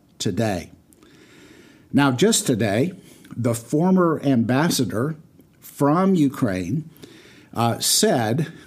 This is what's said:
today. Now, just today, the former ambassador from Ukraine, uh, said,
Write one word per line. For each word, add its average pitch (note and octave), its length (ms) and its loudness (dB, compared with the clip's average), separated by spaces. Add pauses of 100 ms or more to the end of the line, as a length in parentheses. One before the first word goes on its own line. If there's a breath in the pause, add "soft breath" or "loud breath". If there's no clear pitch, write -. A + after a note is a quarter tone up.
(180)
today. G2 540 -4 (1200 loud breath)
Now, C#3 180 4
just F#3+ 340 2
today, A#2 500 0 (420 loud breath)
the A#2 180 -2
former E3+ 680 0
ambassador B2+ 920 0 (460)
from F3+ 560 2
Ukraine, A#2+ 760 -2 (640 loud breath)
uh, A#2 240 0
said, C#3+ 720 0 (140 loud breath)